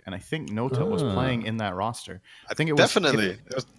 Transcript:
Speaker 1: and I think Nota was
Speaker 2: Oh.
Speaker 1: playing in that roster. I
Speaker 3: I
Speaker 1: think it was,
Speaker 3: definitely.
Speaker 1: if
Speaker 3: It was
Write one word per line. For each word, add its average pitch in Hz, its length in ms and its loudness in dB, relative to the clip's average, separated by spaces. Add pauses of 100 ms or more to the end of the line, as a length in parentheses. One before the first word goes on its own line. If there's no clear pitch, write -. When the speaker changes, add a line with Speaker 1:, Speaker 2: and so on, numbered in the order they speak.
Speaker 1:
and 95 80 -8
I 87 40 -6
think - 320 -6
Nota 127 340 0
was 208 180 0
Speaker 2:
Oh. 98 100 2
Speaker 1:
playing 123 300 0
in 110 160 -4
that 101 160 -2
roster. 95 480 -6 (260)
I - 40 -4
Speaker 3:
I - 20 -8
Speaker 1:
think 156 160 0
it - 40 2
was, 147 60 6
Speaker 3:
definitely. 135 500 4
Speaker 1:
if 95 80 -6 (100)
Speaker 3:
It 127 60 -10
was 131 100 -4 (140)